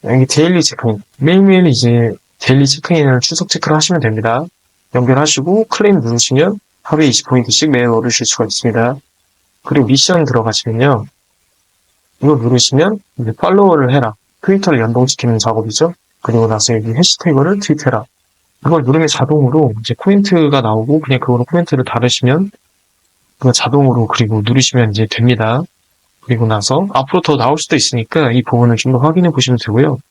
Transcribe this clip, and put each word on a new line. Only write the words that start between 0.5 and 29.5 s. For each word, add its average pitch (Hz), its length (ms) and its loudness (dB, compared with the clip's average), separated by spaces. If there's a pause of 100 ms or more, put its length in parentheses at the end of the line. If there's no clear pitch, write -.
체크인, 107 380 -4 (160)
매일매일 185 500 4
이제 120 480 2 (240)
데일리 135 260 2
체크인을 143 540 0
출석 165 300 -6
체크를 - 260 -2
하시면 156 260 0
됩니다. 117 440 -2 (500)
연결하시고 147 720 0
클레임 202 340 0
누르시면 131 600 0 (240)
하루에 156 240 0
이십 - 200 -2
포인트씩 127 420 0
매일 123 180 0
얻으실 117 380 -2
수가 - 200 -2
있습니다. 117 500 -2 (680)
그리고 135 240 0
미션 151 380 2
들어가시면요. 117 800 -2 (1160)
이거 147 120 4
누르시면 131 640 0 (200)
이제 113 140 -4
팔로워를 170 600 2
해라. 117 220 0 (260)
트위터를 190 380 0
연동시키는 120 580 0
작업이죠. 110 560 -2 (280)
그리고 113 260 0
나서 110 280 -2
여기 110 180 -4
해시태그를 165 680 0
트윗해라. 147 460 -2 (600)
이걸 156 180 2
누르면 151 240 2
자동으로 143 720 0
이제 113 160 -6
코멘트가 180 680 2
나오고 113 400 0
그냥 135 180 -2
그거로 120 260 0
코멘트를 165 380 -2
달으시면 127 680 -2 (880)
그거 127 120 2
자동으로 123 560 0
그리고 107 380 -2
누르시면 120 460 0
이제 107 180 -2
됩니다. 117 540 0 (560)
그리고 117 260 -2
나서 113 480 -2
앞으로 139 280 0
더 151 160 0
나올 127 200 0
수도 - 180 -4
있으니까 131 560 -2
이 123 120 0
부분을 120 340 2
좀 127 140 -2
더 127 80 2
확인해 160 320 2
보시면 127 340 0